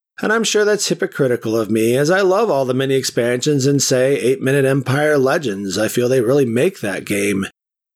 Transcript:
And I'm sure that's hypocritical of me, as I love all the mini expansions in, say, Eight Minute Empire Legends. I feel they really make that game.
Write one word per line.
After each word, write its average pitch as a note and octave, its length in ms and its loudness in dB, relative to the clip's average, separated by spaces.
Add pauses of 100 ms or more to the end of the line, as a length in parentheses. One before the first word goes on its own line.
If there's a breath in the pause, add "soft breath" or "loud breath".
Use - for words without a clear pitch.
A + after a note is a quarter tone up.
(220)
And G3+ 120 -2
I'm A3+ 100 0
sure G#3 220 0
that's G#3 240 0
hypocritical B2 680 -2
of G#2+ 160 -2
me, A2+ 240 2
as D3 160 2
I F#3 80 2
love G3+ 300 2
all C3+ 160 0
the B2+ 80 -2
mini C3+ 220 0
expansions B2+ 680 0
in, C#3+ 140 2
say, C3 400 0
Eight B2 220 0
Minute C3+ 240 2
Empire C#3 520 0
Legends. A#2 600 -2
I G#2+ 100 0
feel A#2+ 220 0
they C3 100 2
really C3 260 2
make B2+ 360 -2
that F#2+ 240 -6
game. G2+ 400 -2 (500)